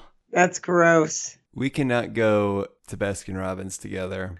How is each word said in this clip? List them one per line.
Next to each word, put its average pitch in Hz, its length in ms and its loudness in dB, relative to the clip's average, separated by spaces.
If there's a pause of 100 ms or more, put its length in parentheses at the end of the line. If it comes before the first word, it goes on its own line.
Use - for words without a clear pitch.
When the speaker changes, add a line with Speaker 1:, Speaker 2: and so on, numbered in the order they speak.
(300)
Speaker 1:
That's 175 280 2
gross. 165 760 2 (160)
Speaker 2:
We 131 160 -2
cannot 120 440 0
go 104 540 2 (200)
to - 80 -12
Baskin 98 420 -6
Robbins 95 400 -6
together. 92 640 -8